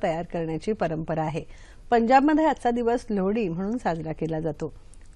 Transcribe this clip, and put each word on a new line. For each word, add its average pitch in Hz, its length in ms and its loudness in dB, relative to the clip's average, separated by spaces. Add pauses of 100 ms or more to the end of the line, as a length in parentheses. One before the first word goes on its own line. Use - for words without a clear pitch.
तयार 170 200 0
करण्याची 165 500 -4
परंपरा 160 500 -2
आहे. 151 220 -4 (460)
पंजाबमध्ये 269 560 6
आजचा 247 240 0
दिवस 240 400 0
लोहडी 202 380 0
म्हणून 196 300 -2
साजरा 165 340 -4
केला 156 280 -4
जातो. 156 340 -4 (420)